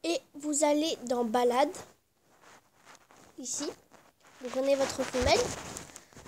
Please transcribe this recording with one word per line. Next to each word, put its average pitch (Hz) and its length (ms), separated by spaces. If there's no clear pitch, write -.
et 330 180
vous 294 280
allez 302 420
dans 240 200
Balade. 247 500
Ici, 277 260
vous 254 80
prenez 269 260
votre 269 260
femelle. 262 400